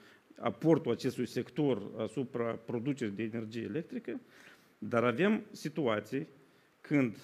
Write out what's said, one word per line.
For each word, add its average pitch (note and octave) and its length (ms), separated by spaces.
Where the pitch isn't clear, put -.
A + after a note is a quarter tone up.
aportul C3 540
acestui B2 340
sector A#2 720
asupra A#2+ 460
producerii A#2 680
de G2+ 80
energie A2+ 300
electrică, E3 580
dar A2+ 260
avem D#3 460
situații B2 760
când C3 420